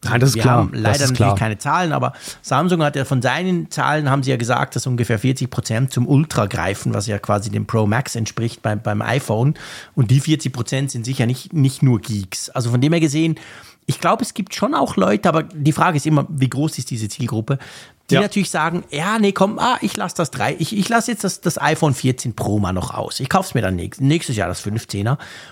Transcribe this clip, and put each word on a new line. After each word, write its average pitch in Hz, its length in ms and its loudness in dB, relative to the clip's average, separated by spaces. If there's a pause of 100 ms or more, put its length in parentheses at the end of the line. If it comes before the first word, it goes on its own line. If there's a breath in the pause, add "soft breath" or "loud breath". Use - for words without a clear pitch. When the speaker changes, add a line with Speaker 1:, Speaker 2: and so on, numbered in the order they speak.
Speaker 1:
Nein, 120 160 0
das 131 120 6
ist 107 40 -2
Speaker 2:
Wir 113 60 0
Speaker 1:
klar. 127 160 6
Speaker 2:
haben 110 160 2
Speaker 1:
Das 113 80 -4
Speaker 2:
leider 107 140 2
Speaker 1:
ist 131 160 2
Speaker 2:
natürlich 120 60 0
Speaker 1:
klar. 101 180 4
Speaker 2:
keine 107 240 -2
Zahlen, 160 340 0
aber 127 180 0 (300 loud breath)
Samsung 165 420 2
hat 143 140 0
ja 135 80 -2
von 131 160 2
seinen 165 500 0
Zahlen, 147 380 0
haben 139 120 4
sie 131 100 0
ja 127 40 2
gesagt, 120 400 0
dass 123 100 -4
ungefähr 123 320 0
vierzig 127 320 0
Prozent - 440 -2
zum 123 160 2
Ultra 135 380 4
greifen, 98 460 -2
was 104 140 -2
ja 107 120 -2
quasi 104 320 0
dem 104 160 -2
Pro 110 200 2
Max 117 300 0
entspricht 113 440 -4
beim, 107 200 -2
beim 107 200 -2
iPhone. 123 520 0 (420 loud breath)
Und 123 160 2
die 139 80 6
vierzig 147 320 0
Prozent 131 400 -4
sind 113 140 -8
sicher 127 200 0
nicht, - 280 -4
nicht 135 300 2
nur 120 180 4
Geeks. - 480 -6
Also 120 200 -4
von 123 120 2
dem 151 100 4
her 170 80 4
gesehen, 160 360 2 (500 loud breath)
ich - 160 -4
glaube, 180 220 2
es - 100 -6
gibt - 200 -8
schon 247 200 -2
auch 269 240 0
Leute, 196 320 2
aber 160 140 2
die 151 280 0
Frage 165 240 2
ist 139 100 0
immer, 151 220 2
wie 135 220 0
groß 147 280 -2
ist - 140 -8
diese 110 160 -4
Zielgruppe? 113 520 -2 (500 loud breath)
Die 135 60 4
Speaker 1:
Ja. 135 60 6
Speaker 2:
natürlich 202 280 0
sagen, 165 400 -2
ja, 190 300 -2
nee, 196 140 4
komm, 196 260 2
ah, 247 220 0
ich - 160 -2
lass 185 160 -4
das 170 180 -2
drei, 127 280 -2
ich, 170 180 -2
ich 190 100 0
lass 233 200 0
jetzt 240 160 -4
das, 180 180 -4
das - 200 -2
iPhone 147 320 2
vierzehn 127 420 -2
Pro 101 240 0
mal 92 140 2
noch 92 200 -4
aus. - 260 -6
Ich 135 100 -4
kauf's 190 240 2
mir 123 80 2
dann 92 140 0
nächst-, 90 260 -6
nächstes 143 360 2
Jahr 92 100 0
das 90 140 -6
fünfzehner. 107 560 -2 (340 loud breath)